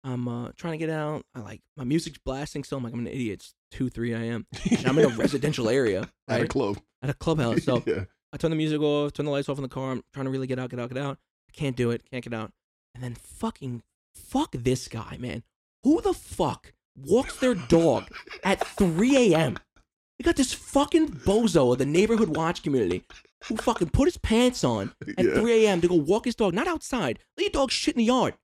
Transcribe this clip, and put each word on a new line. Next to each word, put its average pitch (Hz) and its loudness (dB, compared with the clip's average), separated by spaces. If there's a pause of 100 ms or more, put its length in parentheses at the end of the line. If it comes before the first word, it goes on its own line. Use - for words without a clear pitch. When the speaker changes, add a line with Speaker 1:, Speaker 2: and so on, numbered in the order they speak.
Speaker 1:
I'm, 123 -6
uh, 120 -8
trying 165 -8
to 156 -8
get 160 -2
out. 156 -4 (120)
I, 123 -12
like, 101 -16 (140)
my 131 -12
music's 151 -2
blasting, 139 -8
so 139 -6
I'm 123 -6
like, 113 -8
"I'm 117 -6
an 117 -6
idiot. 113 -4
It's - -20 (180)
two, 127 -4
three 117 -4
A 113 -4
M." 117 -6 (260)
And - 2
I'm 139 4
in 151 8
a 135 4
Speaker 2:
<laughs> 113 -4
Speaker 1:
residential 135 0
area, 113 2 (180)
Speaker 2:
At 110 0
a 123 2
Speaker 1:
right? 113 -2
Speaker 2:
club. 104 0 (240)
Speaker 1:
At 139 -4
a 139 -2
clubhouse. 151 0
So 123 0
Speaker 2:
<laughs> - -4
Yeah. 95 -2 (280)
Speaker 1:
I 147 -14
turn 160 0
the 160 -2
music 156 -2
off, 147 0
turn 151 -6
the 151 -2
lights 143 -2
off 139 -4
in 143 -8
the 127 -8
car. 131 -8
I'm 123 -8 (100)
trying 135 -8
to 131 -4
really 131 -4
get 127 -4
out, 127 -8
get 123 -10
out, 120 -8
get 131 -8
out. 139 -6 (320)
I - -20
can't 135 -4
do 120 0
it, 117 -6
can't 123 -10
get 120 -8
out. 110 -8 (420)
And 120 -14
then 123 -10
fucking, 127 -8 (300)
fuck - -4
this 127 -2
guy, - -12
man. 120 -8 (400)
Who 302 4
the 381 0
fuck - -6 (220)
walks 170 0
their 254 2
dog 165 2 (180)
Speaker 2:
<laughs> - -16
Speaker 1:
at 185 0
three 202 2 (180)
A 151 4
M? 139 0 (640)
You - -6
got 339 4
this 262 0
fucking 302 2
bozo 170 4
of 127 4
the 135 0
neighborhood 190 4
watch 165 -2
community 104 0 (400)
who 226 -4
fucking 214 0
put 277 4
his 349 0
pants 247 2
on 107 -2 (240)
at - 2
Speaker 2:
Yeah. - 4
Speaker 1:
three 226 4
A 208 4
M 180 2
to 175 4
go 180 2
walk 170 2
his 240 -2
dog, 196 0
not 269 -2
outside. 226 -4 (180)
Let 339 -2
your 403 0
dog 269 0
shit - -2
in 247 0
the 226 4
yard. 240 2 (100)